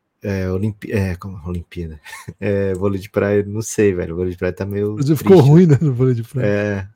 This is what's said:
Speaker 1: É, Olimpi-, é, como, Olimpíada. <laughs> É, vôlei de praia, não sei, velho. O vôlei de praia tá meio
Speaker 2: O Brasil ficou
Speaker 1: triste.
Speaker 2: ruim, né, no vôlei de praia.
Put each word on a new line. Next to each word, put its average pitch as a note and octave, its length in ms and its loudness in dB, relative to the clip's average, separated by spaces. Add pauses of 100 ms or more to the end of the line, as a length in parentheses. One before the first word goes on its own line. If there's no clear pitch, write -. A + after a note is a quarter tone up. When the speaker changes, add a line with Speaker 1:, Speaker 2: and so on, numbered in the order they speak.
(260)
Speaker 1:
É, F#2+ 240 -4
Olimpi-, G2+ 420 -4
é, F#2+ 260 -2
como, F#2+ 280 -14
Olimpíada. E2+ 540 -10 (200)
<laughs> - 200 -18
É, G2 360 -2
vôlei G2 240 -2
de G2 100 -16
praia, G2+ 360 0
não G#2 160 -8
sei, G#2 320 2
velho. F2 200 -6
O E2+ 40 -8
vôlei F#2 140 -4
de F2+ 60 -10
praia F2+ 160 -4
tá F#2+ 120 -8
meio G2+ 260 -4
Speaker 2:
O G#2+ 40 -8
Brasil C#3 220 0
ficou G3 180 4
Speaker 1:
triste. C#3 140 8
Speaker 2:
ruim, F3 160 8
né, C#3+ 160 6
no C#3+ 120 0
vôlei B2+ 220 0
de A#2 80 -4
praia. G#2 720 -2